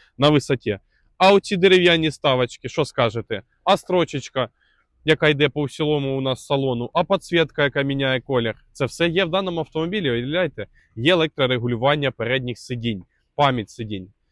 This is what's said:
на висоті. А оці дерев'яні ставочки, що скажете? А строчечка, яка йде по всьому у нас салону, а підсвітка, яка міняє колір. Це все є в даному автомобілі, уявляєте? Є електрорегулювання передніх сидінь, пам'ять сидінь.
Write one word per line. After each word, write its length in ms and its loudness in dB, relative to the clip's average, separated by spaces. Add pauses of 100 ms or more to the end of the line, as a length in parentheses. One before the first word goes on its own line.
(180)
на 120 4
висоті. 480 0 (400)
А 140 6
оці 240 2
дерев'яні 540 4
ставочки, 580 -2
що 160 -2
скажете? 580 -4 (220)
А 120 4
строчечка, 720 -2 (560)
яка 240 2
йде 200 2
по 160 -6
всьому 540 -2
у 20 -4
нас 260 -4
салону, 480 -2
а 100 0
підсвітка, 580 0
яка 200 0
міняє 380 -2
колір. 340 -2 (180)
Це 120 -4
все 240 -2
є 160 0
в 60 -6
даному 300 -2
автомобілі, 500 -4
уявляєте? 560 -4 (300)
Є 160 2
електрорегулювання 1000 0
передніх 480 -4
сидінь, 440 -6 (340)
пам'ять 340 0
сидінь. 380 -10 (240)